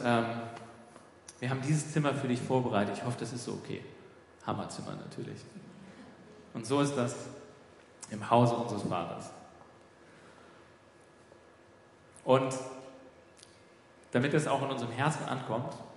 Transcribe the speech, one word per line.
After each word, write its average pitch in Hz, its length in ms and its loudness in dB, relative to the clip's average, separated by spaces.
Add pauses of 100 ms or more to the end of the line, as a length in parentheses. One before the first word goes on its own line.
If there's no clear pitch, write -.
ähm, 117 200 6 (1160)
wir 127 100 -2
haben 131 120 0
dieses 151 300 2
Zimmer 143 220 4
für 131 140 0
dich 120 120 2
vorbereitet. 113 580 2
Ich - 60 -6
hoffe, 123 140 -2
das 113 140 -6
ist 123 120 -6
so - 80 -4
okay.“ - 300 -8 (640)
Hammerzimmer 95 480 -4
natürlich. - 440 -10 (1160)
Und 117 120 -8
so 139 140 4
ist 139 160 2
das 120 200 0 (960)
im 107 200 -6
Hause 120 240 8
unseres 107 280 -2
Vaters. 85 480 -4 (3000)
Und 131 300 6 (1600)
damit 135 240 4
es 147 120 4
auch 135 160 2
in 135 60 0
unserem 120 240 -4
Herzen 139 320 2
ankommt 127 480 -2 (240)